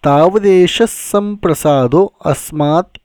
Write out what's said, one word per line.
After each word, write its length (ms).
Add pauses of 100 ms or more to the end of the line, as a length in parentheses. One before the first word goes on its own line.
तावदेश 800
संप्रसादो 1200 (180)
अस्मात् 800